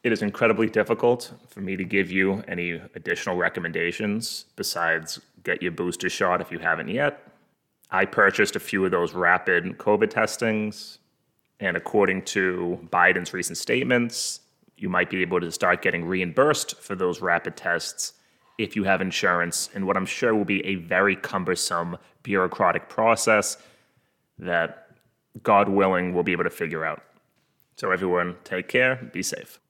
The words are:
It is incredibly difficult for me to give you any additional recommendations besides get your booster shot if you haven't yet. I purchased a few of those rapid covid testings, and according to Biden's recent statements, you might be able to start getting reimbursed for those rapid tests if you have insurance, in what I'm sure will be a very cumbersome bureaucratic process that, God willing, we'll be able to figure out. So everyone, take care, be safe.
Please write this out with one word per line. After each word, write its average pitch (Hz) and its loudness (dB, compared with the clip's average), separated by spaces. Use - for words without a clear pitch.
It 120 2
is 107 0
incredibly 110 2
difficult 120 0
for - -18
me 95 -6
to 95 -6
give 95 0
you 95 0
any 87 -6
additional 90 -4
recommendations 87 -2
besides 82 -2
get 90 -2
your 87 -2
booster 90 -4
shot 90 0
if 87 -10
you 82 -8
haven't 82 -2
yet. 139 -2
I 95 2
purchased 98 4
a - -4
few 95 0
of 92 2
those 87 0
rapid 90 2
covid 104 2
testings, 107 -2
and 90 -2
according 95 2
to 90 -2
Biden's 90 4
recent 87 -6
statements, 123 0
you 95 -8
might 90 0
be 92 -2
able 90 0
to 85 -6
start 90 0
getting 85 0
reimbursed 92 0
for - -8
those 90 -2
rapid 87 0
tests - -4
if 107 -4
you 101 0
have 95 4
insurance, 87 0
in 98 -4
what 95 2
I'm 95 -2
sure 117 0
will 104 2
be 95 0
a 95 -2
very 92 2
cumbersome 87 -4
bureaucratic 92 0
process 110 2
that, 85 -2
God 101 6
willing, 92 2
we'll 87 2
be 90 0
able 85 -2
to 85 -2
figure 80 -6
out. 78 -6
So - -4
everyone, 90 0
take 90 -6
care, 127 0
be 95 -6
safe. - -8